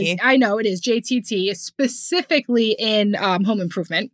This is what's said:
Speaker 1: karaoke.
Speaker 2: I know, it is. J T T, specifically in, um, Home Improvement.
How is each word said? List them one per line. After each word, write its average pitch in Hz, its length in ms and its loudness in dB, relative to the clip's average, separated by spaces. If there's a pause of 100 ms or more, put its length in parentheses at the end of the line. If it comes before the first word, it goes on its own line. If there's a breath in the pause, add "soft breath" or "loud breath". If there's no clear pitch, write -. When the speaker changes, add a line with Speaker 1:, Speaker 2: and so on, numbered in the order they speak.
Speaker 1:
karaoke. 175 200 0
Speaker 2:
I 262 140 4
know, 220 220 4
it 226 80 0
is. 185 140 -2
J 233 200 0
T 247 200 -2
T, 196 340 -2
specifically 247 1200 0
in, 214 380 2
um, 190 280 0
Home 214 160 0
Improvement. 175 540 -4